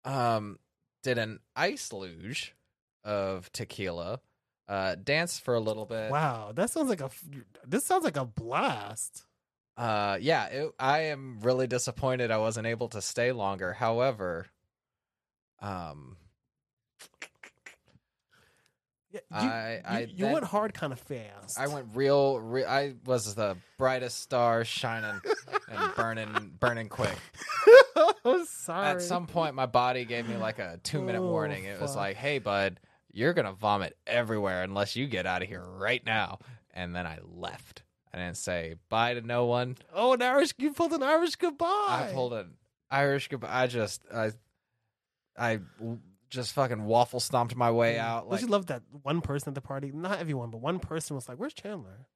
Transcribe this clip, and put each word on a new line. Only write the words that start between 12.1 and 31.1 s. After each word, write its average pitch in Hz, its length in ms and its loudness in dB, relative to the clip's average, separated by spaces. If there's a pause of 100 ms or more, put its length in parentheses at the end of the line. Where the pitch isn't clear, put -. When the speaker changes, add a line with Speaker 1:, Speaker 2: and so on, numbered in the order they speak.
Speaker 1:
I 110 80 4
wasn't 110 260 0
able 117 240 -2
to 101 140 -8
stay 120 280 0
longer. 98 420 -2
However, 113 760 0 (1120)
um, 85 580 -10 (3000)
Speaker 2:
Yeah, 202 80 -12
you, - 180 -10
Speaker 1:
I, 113 360 -2
Speaker 2:
you, 107 120 -8
Speaker 1:
I 117 140 -4
Speaker 2:
you 117 160 -8 (100)
Speaker 1:
then 226 80 2
Speaker 2:
went 285 120 0
hard 208 280 0
kinda 139 220 -6
fast. 107 640 -12
Speaker 1:
I 139 80 -2
went 135 280 -6
real, 139 440 6
re-, 117 260 -2
I 139 280 0 (120)
was 110 300 0
the 101 220 0 (200)
brightest 127 440 0
star 117 440 2
shining 113 540 -4 (260)
Speaker 2:
<laughs> - 240 -6
Speaker 1:
and 403 260 -4
burning, 113 640 -2
burning 117 300 0
quick. 98 320 -2
Speaker 2:
<laughs> - 1040 8
I'm 320 220 4
sorry. 175 420 -4
Speaker 1:
At 143 140 0
some 175 260 -2
point, 160 280 0
my 131 100 2
body 123 400 2
gave 117 240 -4
me, 104 80 -4
like, 110 220 -4
a 85 240 -8
two-minute - 380 -2